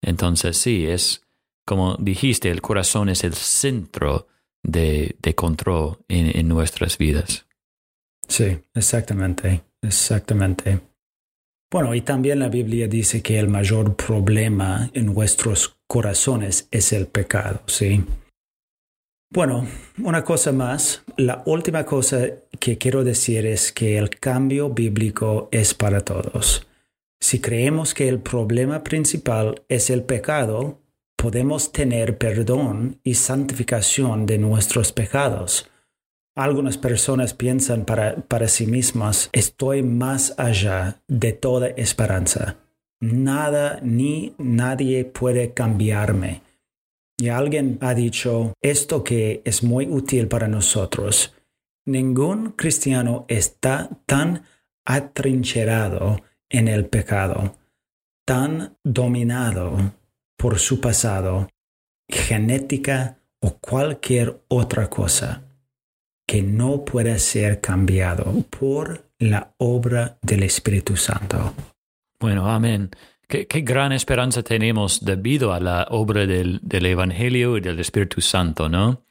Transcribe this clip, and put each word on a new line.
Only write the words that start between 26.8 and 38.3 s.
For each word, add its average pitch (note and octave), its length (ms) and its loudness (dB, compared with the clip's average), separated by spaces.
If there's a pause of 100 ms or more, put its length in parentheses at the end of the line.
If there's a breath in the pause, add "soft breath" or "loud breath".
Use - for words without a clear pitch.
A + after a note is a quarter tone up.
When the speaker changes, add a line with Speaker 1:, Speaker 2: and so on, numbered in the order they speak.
Speaker 2:
Si - 220 0
creemos C#3 540 0
que C#3 140 0
el B2+ 120 0
problema B2 640 0
principal A#2+ 840 -2
es B2 200 0
el B2 140 0
pecado, B2+ 760 -2 (360)
podemos B2+ 560 0
tener A#2 460 0
perdón A2+ 840 0
y B2+ 100 2
santificación A#2+ 1120 0
de G#2+ 100 2
nuestros G#2 560 2
pecados. G#2 800 -2 (640 soft breath)
Algunas C3+ 420 0
personas B2+ 560 0
piensan B2 520 0
para, A2 320 0
para A2+ 320 -2